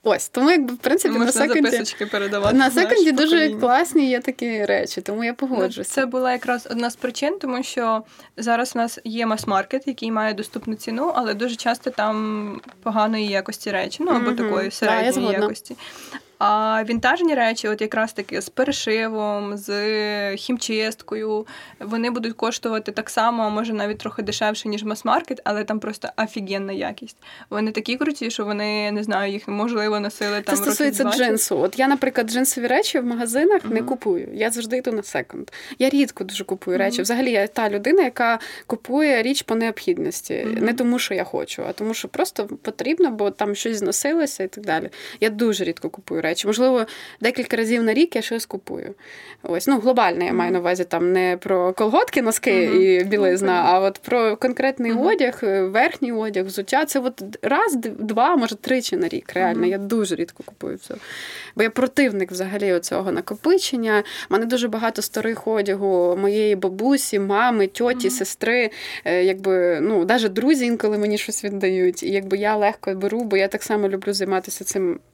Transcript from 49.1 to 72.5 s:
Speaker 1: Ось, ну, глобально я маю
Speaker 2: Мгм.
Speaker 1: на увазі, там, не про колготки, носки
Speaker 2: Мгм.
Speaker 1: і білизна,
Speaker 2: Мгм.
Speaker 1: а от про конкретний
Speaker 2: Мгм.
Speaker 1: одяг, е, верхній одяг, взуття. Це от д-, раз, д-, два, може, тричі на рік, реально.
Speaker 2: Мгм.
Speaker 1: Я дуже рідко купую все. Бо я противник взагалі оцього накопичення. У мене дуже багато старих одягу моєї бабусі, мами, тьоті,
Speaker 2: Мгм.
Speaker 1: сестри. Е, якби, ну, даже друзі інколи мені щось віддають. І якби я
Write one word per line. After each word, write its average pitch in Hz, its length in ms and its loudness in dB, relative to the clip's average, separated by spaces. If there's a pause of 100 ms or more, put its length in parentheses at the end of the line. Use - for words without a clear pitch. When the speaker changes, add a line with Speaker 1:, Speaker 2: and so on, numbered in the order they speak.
Speaker 1:
Ось, 175 240 -2
ну, 269 140 4
глобально 202 440 4
я 175 80 0
маю 175 180 0
Speaker 2:
Мгм. - 20 2
Speaker 1:
на 185 80 2
увазі, 180 240 0
там, 175 280 0
не 180 280 2
про 185 320 2
колготки, 240 500 2
носки 214 460 2
Speaker 2:
Мгм. 185 140 6
Speaker 1:
і 185 220 6
білизна, 190 580 2
Speaker 2:
Мгм. 170 120 6
Speaker 1:
а 185 60 6
от 196 180 0
про 226 380 2
конкретний 254 560 0
Speaker 2:
Мгм. 247 140 2
Speaker 1:
одяг, 294 360 2
е, 196 200 2
верхній 240 500 0
одяг, 214 320 -2
взуття. 202 400 0
Це 294 160 -2
от 247 220 -2
д-, 202 200 -12
раз, 311 340 2
д-, 226 220 -4
два, 226 380 2
може, 226 200 2
тричі 247 400 0
на 175 120 0
рік, - 260 -6
реально. 175 260 2
Speaker 2:
Мгм. 180 100 4
Speaker 1:
Я 196 80 0
дуже 202 360 0
рідко 165 320 -6
купую - 300 -10
все. - 180 -14 (640)
Бо 214 60 2
я 226 80 4
противник 247 600 2
взагалі 190 400 -2
оцього 180 400 0
накопичення. 220 880 0 (280)
У - 20 2
мене 220 140 2
дуже 240 220 0
багато 220 340 -2
старих 220 460 -4
одягу 196 720 2
моєї 208 360 4
бабусі, 202 640 0
мами, 202 480 2
тьоті, 247 400 -2
Speaker 2:
Мгм. 254 100 0
Speaker 1:
сестри. 233 540 0 (340)
Е, 180 200 2
якби, 185 560 2
ну, 185 240 2
даже 220 240 2
друзі 247 360 2
інколи 220 340 0
мені 208 200 0
щось - 260 -6
віддають. 190 580 0
І - 80 -4
якби 196 260 0
я 208 200 0